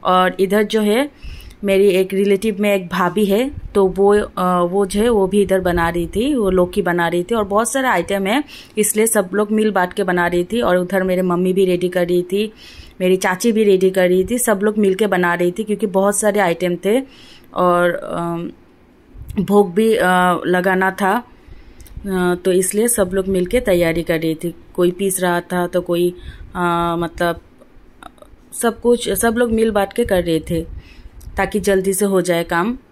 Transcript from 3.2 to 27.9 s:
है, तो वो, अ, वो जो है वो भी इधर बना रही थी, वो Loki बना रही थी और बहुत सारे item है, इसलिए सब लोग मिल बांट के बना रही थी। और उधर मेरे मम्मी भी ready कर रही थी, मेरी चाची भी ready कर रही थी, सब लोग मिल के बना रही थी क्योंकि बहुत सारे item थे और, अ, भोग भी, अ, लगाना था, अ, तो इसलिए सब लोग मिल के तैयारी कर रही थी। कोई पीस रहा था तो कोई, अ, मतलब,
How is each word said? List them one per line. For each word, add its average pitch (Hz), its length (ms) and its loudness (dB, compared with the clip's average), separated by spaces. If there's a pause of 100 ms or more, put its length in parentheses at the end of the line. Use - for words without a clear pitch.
है, 233 320 0 (160)
तो 196 120 4
वो, 196 320 4
अ, 180 420 -2
वो 185 260 0
जो 202 160 -2
है 233 60 2
वो 208 180 2
भी 202 160 2
इधर 190 180 2
बना 170 280 0
रही 170 180 -2
थी, 247 280 -2
वो 208 160 0
Loki 180 320 0
बना 175 260 0
रही 175 160 -2
थी 233 100 -4
और 220 100 0
बहुत 208 280 0
सारे 262 160 0
item 196 380 -2
है, 185 180 0 (340)
इसलिए 214 280 0
सब 208 280 0
लोग 208 160 0
मिल 214 200 2
बांट 185 220 0
के 208 100 -4
बना 180 240 0
रही 175 180 0
थी। 220 160 -4
और 190 160 2
उधर 185 260 0
मेरे 185 200 0
मम्मी 180 300 0
भी 190 120 2
ready 180 240 0
कर 180 180 0
रही 180 160 2
थी, 202 300 -4 (480)
मेरी 185 160 2
चाची 185 360 0
भी 220 120 2
ready 190 260 4
कर 185 180 2
रही 185 160 2
थी, 240 140 -4
सब 214 240 0
लोग 214 160 0
मिल 196 160 4
के 208 120 0
बना 180 280 0
रही 180 180 0
थी 214 120 -6
क्योंकि 208 220 -4
बहुत 196 320 0
सारे 208 220 0
item 175 440 0
थे 214 160 2 (540)
और, 175 400 2
अ, 170 420 -6 (1040)
भोग 190 340 2
भी, 220 220 4
अ, 180 100 2 (400)
लगाना 185 440 0
था, 202 400 -2 (640)
अ, 185 400 -2
तो 180 180 -2
इसलिए 196 360 0
सब 196 240 0
लोग 190 140 -2
मिल 185 200 0
के 240 140 0
तैयारी 170 420 0
कर 165 180 -2
रही 160 140 -2
थी। 160 200 -8 (200)
कोई 180 160 2
पीस 185 300 -4
रहा 175 200 0
था 175 260 -4
तो 180 140 -2
कोई, 175 300 0 (440)
अ, 170 440 -2
मतलब, 170 420 -4 (1200)